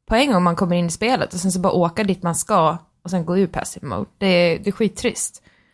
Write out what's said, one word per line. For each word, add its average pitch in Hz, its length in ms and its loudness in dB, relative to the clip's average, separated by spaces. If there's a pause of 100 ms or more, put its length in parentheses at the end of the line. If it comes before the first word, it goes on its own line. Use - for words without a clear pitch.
på 220 60 0
en 269 180 4
gång 180 100 4
man 170 140 2
kommer 175 200 2
in 175 100 0
i 165 40 -4
spelet. - 440 -2
Och 180 60 -6
sen 185 120 0
så 185 80 -2
bara 180 120 2
åka 170 320 0
dit 190 180 -2
man 170 120 -2
ska 170 440 0 (260)
och 170 60 -12
sen 175 160 -2
gå 175 120 0
ur 196 80 2
passive - 400 -8
mode. 107 220 -6 (100)
Det 196 80 -2
är, 175 320 2
det 202 120 -4
är - 20 0
skittrist. - 680 -4 (320)